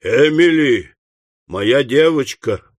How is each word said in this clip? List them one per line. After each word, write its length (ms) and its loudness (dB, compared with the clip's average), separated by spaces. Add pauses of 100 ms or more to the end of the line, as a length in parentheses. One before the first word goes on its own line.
Эмили, 920 0 (520)
моя 360 -2
девочка 800 -2 (160)